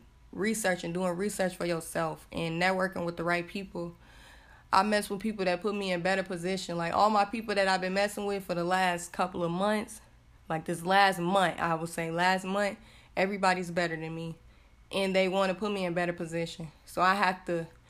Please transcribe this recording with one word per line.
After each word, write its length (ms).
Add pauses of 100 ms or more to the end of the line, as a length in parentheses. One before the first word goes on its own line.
(300)
research 540
and 100
doing 220
research 400
for 100
yourself 640
and 320
networking 420
with 120
the 80
right 220
people. 500 (760)
I 120
mess 260
with 80
people 280
that 160
put 120
me 160
in 120
better 200
position. 540
Like, 180
all 160
my 140
people 320
that 100
I've 140
been 140
messing 320
with 180
for 100
the 80
last 500
couple 300
of 80
months, 500 (480)
like, 180
this 180
last 340
month, 400
I 160
would 140
say 220
last 340
month, 340 (380)
everybody's 540
better 260
than 180
me. 220 (560)
And 240
they 120
wanna 260
put 180
me 140
in 80
better 180
position. 580 (140)
So 160
I 140
have 320
to, 200 (240)